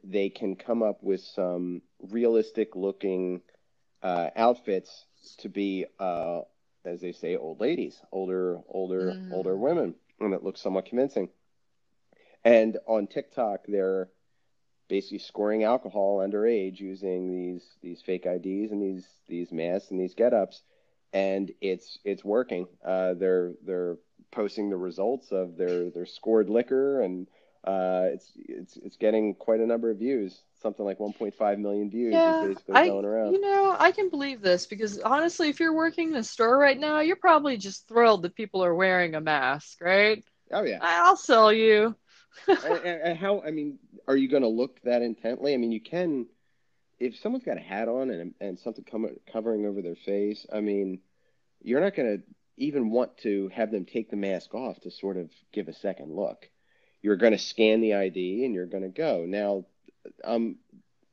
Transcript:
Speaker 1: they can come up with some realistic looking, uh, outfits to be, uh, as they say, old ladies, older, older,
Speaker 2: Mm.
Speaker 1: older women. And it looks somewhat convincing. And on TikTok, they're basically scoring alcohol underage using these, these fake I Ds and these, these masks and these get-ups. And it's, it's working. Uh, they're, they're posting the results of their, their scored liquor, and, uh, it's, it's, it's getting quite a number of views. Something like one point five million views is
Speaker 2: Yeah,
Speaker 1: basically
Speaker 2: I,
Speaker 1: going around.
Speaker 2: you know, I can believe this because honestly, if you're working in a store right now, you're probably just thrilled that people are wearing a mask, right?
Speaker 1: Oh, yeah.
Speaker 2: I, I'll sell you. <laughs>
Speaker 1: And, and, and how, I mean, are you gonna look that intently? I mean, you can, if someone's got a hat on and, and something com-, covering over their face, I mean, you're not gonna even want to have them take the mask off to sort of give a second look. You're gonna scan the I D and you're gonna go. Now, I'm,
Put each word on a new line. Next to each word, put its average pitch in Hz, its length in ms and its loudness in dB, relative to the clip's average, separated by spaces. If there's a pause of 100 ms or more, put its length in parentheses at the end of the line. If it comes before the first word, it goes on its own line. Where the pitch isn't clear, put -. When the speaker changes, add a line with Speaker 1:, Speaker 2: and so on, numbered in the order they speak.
Speaker 1:
they 98 260 0
can 95 260 -6
come 117 260 -2
up 104 200 -2
with 95 180 0
some 90 600 -4 (180)
realistic 110 760 0
looking, 92 680 -4 (600)
uh, 87 340 -2
outfits 113 680 0 (320)
to 110 100 -12
be, 95 380 -4 (120)
uh, 85 440 -4 (420)
as 87 160 -8
they 90 120 -8
say, 85 240 -4
old 78 240 -8
ladies, 123 400 -2 (120)
older, 92 560 -2
older, 92 440 -4
Speaker 2:
Mm. 92 200 -12
Speaker 1:
older 92 240 -2
women. 123 380 -2 (260)
And 104 140 -2
it 87 100 -6
looks 95 160 -8
somewhat 95 260 -4
convincing. 120 420 -2 (1160)
And 110 420 6
on 107 200 0
TikTok, - 600 -6
they're 95 420 -2 (800)
basically 98 300 -4
scoring 104 460 -2
alcohol 101 540 0
underage 101 640 -2
using 92 520 -6
these, 90 500 -10
these 87 200 -14
fake 92 240 -4
I 90 120 -2
Ds 98 340 -6
and 101 100 -4
these, 95 240 -6 (220)
these 87 240 -8
masks 85 380 -4
and 92 100 -4
these 92 140 -4
get-ups. 113 480 0 (500)
And 98 380 -2 (100)
it's, 92 440 -6
it's 98 200 -6
working. 104 440 -2 (160)
Uh, 92 300 0
they're, 90 380 0 (120)
they're 90 320 -4 (340)
posting 104 400 -4
the 98 60 -2
results 92 560 -4
of 90 240 -4
their, 87 340 -2
their 87 160 -8
scored 110 440 2
liquor, 131 520 2
and, 90 240 -4 (380)
uh, 92 480 0
it's, - 240 -12
it's, - 420 -14
it's - 180 -16
getting 107 380 2
quite 113 260 0
a 113 60 2
number 117 240 0
of 104 80 -2
views. 113 440 -4 (200)
Something 107 220 -4
like 98 160 -4
one 104 120 -4
point 104 220 -6
five 101 240 0
million 104 320 -2
views 113 220 -2
is - 20 -
Speaker 2:
Yeah, 320 340 4
Speaker 1:
basically - 260 -4
Speaker 2:
I, 311 140 6
Speaker 1:
going - 160 -2
around. 110 300 0
Speaker 2:
you 392 60 2
know, 392 380 2
I 359 140 6
can 392 180 -2
believe 277 300 -6
this 180 260 2
because 208 340 -6
honestly, 311 480 0
if 285 120 -2
you're 330 140 2
working 320 360 0
in 302 60 -2
a 226 80 -2
store 233 340 4
right 277 200 6
now, 302 220 0
you're 330 160 2
probably 294 400 4
just 196 320 -10
thrilled 220 340 6
that 175 120 -6
people 196 300 -2
are 175 100 2
wearing 180 400 2
a 156 60 -2
mask, 147 600 -2
right? 208 440 4 (280)
Speaker 1:
Oh, 202 120 0
yeah. 120 160 -2
Speaker 2:
I, 339 240 2
I'll 370 120 8
sell 220 360 8
you. 220 480 4
<laughs> - 60 -20 (560)
Speaker 1:
And, - 160 0
and, 170 240 -6
and 170 160 0
how, 196 240 0
I 156 80 -6
mean, 147 280 -4 (280)
are 135 100 4
you 135 120 4
gonna 135 200 4
look 120 340 -2
that 120 200 2
intently? 120 520 -2
I - 20 0
mean, 117 160 0
you 110 80 -4
can, 160 460 -4 (720)
if 120 180 -4
someone's 254 280 -4
got 104 120 -4
a 82 40 -10
hat 104 280 -6
on 131 220 -2
and, 85 300 -8
and 92 180 -8
something - 260 -12
com-, 110 320 -6 (160)
covering 110 340 -2
over 101 160 -4
their 85 140 -8
face, 101 560 -4
I 107 80 -4
mean, 101 400 -2 (640)
you're 123 180 0
not 196 140 0
gonna 110 240 -2 (380)
even 135 340 -2
want 120 280 0
to 101 300 -2
have 110 220 -4
them 98 140 -4
take 110 260 -6
the 107 60 -6
mask 98 380 -4
off 113 260 -8
to 90 100 -14
sort 98 260 -6
of 85 140 -8 (220)
give 95 160 -6
a 82 40 -12
second 78 420 -8
look. - 340 -6 (540)
You're 101 140 2
gonna 107 220 6
scan 110 420 4
the 107 140 2
I 98 160 2
D 92 340 -2
and 120 100 -2
you're 90 120 -4
gonna 95 220 -6
go. 107 380 -2
Now, 101 380 -2 (600)
I'm, 117 320 -2 (560)